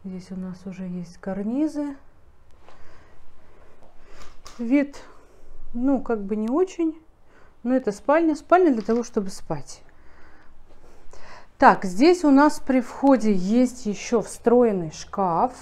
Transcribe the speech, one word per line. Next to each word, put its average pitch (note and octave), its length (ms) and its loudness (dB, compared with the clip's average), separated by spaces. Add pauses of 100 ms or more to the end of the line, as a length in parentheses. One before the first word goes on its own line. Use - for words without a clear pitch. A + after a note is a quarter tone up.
Здесь F#3 280 -12
у F#3+ 60 -10
нас F#3 280 -10
уже F#3 200 -10
есть F3+ 340 -10
карнизы. C#4 760 -4 (2750)
Вид, C#4 380 0 (760)
ну, B3+ 260 2
как A3 220 -4
бы G3+ 140 -4
не A3 120 -2
очень. D#4+ 500 0 (640)
Но B3 120 0
это B3+ 180 0
спальня. D#4 420 2
Спальня E4+ 380 4
для A3 80 0
того, A#3 220 0
чтобы G3+ 260 -4
спать. - 540 -8 (1800)
Так, G#3 260 6
здесь D4 400 4
у D4 60 6
нас C#4+ 300 6
при C4 200 2
входе A3 540 4
есть A3+ 500 2
еще G#3 380 -2
встроенный A3 680 2
шкаф. G3 680 -2